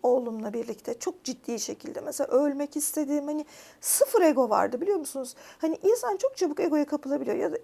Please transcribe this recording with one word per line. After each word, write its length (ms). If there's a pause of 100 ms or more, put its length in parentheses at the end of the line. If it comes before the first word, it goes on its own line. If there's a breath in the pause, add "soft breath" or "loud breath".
oğlumla 500
birlikte 460
çok 260
ciddi 360
şekilde. 400
Mesela 300
ölmek 460
istediğim 500
hani 200 (340 loud breath)
sıfır 420
ego 280
vardı 300
biliyor 180
musunuz? 360 (240 loud breath)
Hani 240
insan 340
çok 200
çabuk 240
egoya 260
kapılabiliyor 500
ya 160
da 120